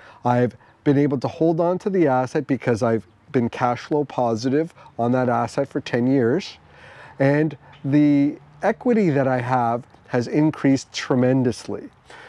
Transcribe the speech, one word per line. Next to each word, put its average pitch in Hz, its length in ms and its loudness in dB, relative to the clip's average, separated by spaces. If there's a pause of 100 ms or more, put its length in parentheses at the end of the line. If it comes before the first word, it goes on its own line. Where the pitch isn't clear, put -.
(260)
I've 123 320 0 (260)
been 143 140 2
able 143 220 0
to 127 80 -4
hold 165 320 0
on 180 200 0
to 214 100 -6
the 185 180 2
asset 131 400 0
because 123 360 -2
I've 113 220 0 (260)
been 117 180 0
cash 123 320 -4
flow 147 240 -2
positive 127 680 -2 (240)
on 120 140 0
that 127 180 2
asset 120 380 -2
for - 140 -8
ten 120 260 -2
years, 135 500 0 (640)
and 143 380 2 (260)
the 143 540 2 (240)
equity 214 480 0
that 135 180 2
I 127 120 0
have 120 460 -2 (220)
has 123 200 -2
increased 147 640 0
tremendously. 127 960 -2 (400)